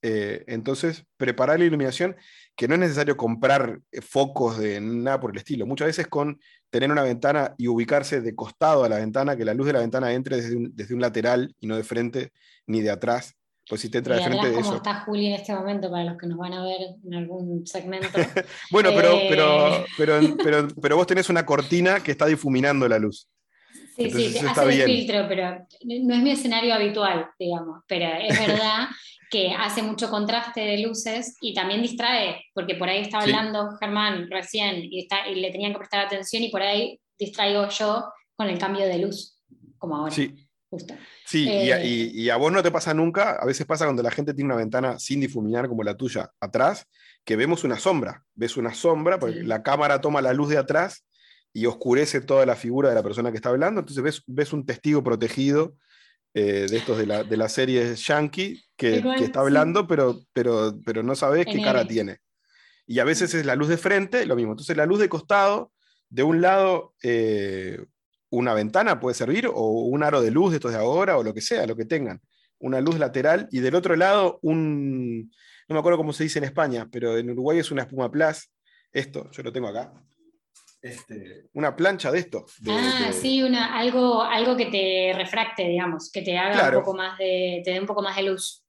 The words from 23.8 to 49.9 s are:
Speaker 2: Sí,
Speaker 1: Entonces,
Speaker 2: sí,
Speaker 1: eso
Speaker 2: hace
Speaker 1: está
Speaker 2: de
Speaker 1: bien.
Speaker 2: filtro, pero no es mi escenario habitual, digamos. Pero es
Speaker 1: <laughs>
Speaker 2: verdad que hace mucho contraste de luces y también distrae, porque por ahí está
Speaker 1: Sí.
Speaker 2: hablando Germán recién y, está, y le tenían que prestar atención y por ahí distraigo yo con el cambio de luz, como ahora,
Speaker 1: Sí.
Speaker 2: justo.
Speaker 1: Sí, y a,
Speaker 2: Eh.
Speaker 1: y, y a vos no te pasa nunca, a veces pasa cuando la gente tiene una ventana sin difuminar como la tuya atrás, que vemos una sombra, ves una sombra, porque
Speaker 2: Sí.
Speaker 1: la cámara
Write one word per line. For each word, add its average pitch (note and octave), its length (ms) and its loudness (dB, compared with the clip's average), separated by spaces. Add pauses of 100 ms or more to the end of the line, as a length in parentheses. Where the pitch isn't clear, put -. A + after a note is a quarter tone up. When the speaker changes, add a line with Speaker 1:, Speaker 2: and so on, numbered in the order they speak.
Speaker 2:
Sí, A#3+ 100 -2
Speaker 1:
Entonces, A#2 260 0
Speaker 2:
sí, A#2 60 -2
Speaker 1:
eso - 20 0
Speaker 2:
hace C#3+ 80 0
Speaker 1:
está C#3+ 180 4
Speaker 2:
de C3+ 100 6
Speaker 1:
bien. C3+ 120 6
Speaker 2:
filtro, F#3+ 420 2
pero F3+ 380 -4 (160)
no A#3+ 320 0
es A#3+ 80 4
mi C#4+ 80 4
escenario A#3 420 0
habitual, G3+ 540 0 (100)
digamos. E3+ 500 -6
Pero F3 200 -2 (120)
es G#3+ 200 0
Speaker 1:
<laughs> G#3+ 80 0
Speaker 2:
verdad G#3+ 400 0 (420)
que F#3+ 280 0
hace G#3 240 -2
mucho G#3+ 280 -4
contraste G#3 500 -4
de G#3 200 -2
luces A3+ 600 -6
y G#3 140 -6
también G3 280 -2
distrae, A#3 640 -2 (100)
porque F3+ 220 -4
por F3 140 -2
ahí G3 120 0
está G#3 200 -4
Speaker 1:
Sí. G#3 100 2
Speaker 2:
hablando G#3 480 -2
Germán G3+ 500 -2
recién F#3 540 -4
y, F#3 200 -10
está, G3 260 -4
y G3 60 -4
le F#3 160 -4
tenían G3+ 200 -4
que G3+ 60 -6
prestar G3+ 280 -2
atención G3+ 380 -4
y A3+ 60 -4
por G3+ 120 -4
ahí G#3 380 -2 (180)
distraigo G3+ 520 0
yo G#3+ 340 -2 (320)
con G#3 140 -2
el F3+ 100 -4
cambio G3 260 -2
de F3+ 120 0
luz, - 440 -6 (360)
como D#3+ 180 -8
ahora, D3+ 180 -4
Speaker 1:
Sí. C#3 220 -2 (340)
Speaker 2:
justo. - 240 -14 (320)
Speaker 1:
Sí, D3+ 200 0
y A#2+ 260 2
a, B2+ 100 4
Speaker 2:
Eh. B2 60 -2
Speaker 1:
y, A2+ 360 -2
y A#2 60 2
a A#2 60 4
vos C#3+ 160 2
no F#3+ 100 2
te F3 100 2
pasa D#3+ 220 -2
nunca, E3+ 480 0
a - 40 -2
veces C3+ 200 -2
pasa D#3+ 200 0
cuando C3 180 0
la A#2 80 0
gente D3 220 -4
tiene C#3 180 -2
una A#2+ 100 0
ventana B2 380 -2
sin C#3 220 -4
difuminar A#2+ 480 -2
como A2+ 140 -4
la G#2 120 -4
tuya A#2+ 340 -6 (120)
atrás, B2 440 0 (380)
que A2 140 0
vemos D#3 260 2
una C3+ 160 0
sombra, C#3+ 460 0 (100)
ves A#2 220 -4
una A#2 160 -2
sombra, E3 440 2
porque E3 220 -4
Speaker 2:
Sí. F3 60 -8
Speaker 1:
la A2 180 -2
cámara C#3+ 380 2